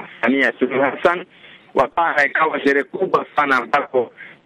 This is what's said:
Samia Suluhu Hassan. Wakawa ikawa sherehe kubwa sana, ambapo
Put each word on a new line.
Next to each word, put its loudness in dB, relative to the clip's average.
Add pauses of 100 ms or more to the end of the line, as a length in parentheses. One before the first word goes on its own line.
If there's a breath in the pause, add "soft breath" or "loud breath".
(200)
Samia 2
Suluhu 0
Hassan. 0 (500 loud breath)
Wakawa 0
ikawa 0
sherehe 2
kubwa -2 (100)
sana, 2
ambapo -2 (340 loud breath)